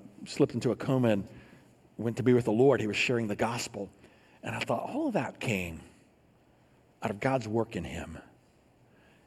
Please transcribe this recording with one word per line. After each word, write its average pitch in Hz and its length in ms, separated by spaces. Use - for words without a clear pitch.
slipped - 300
into 117 160
a 101 40
coma 131 340
and 101 180
went 113 200
to 113 60
be 123 100
with 120 100
the 117 80
Lord, 120 300
he 107 60
was 101 100
sharing 117 300
the 101 100
gospel. 110 520
And 110 100
I 113 60
thought, - 300
all 311 180
of 233 60
that 151 260
came 90 400
out 110 100
of 101 100
God's 131 260
work 107 300
in 85 80
him 80 320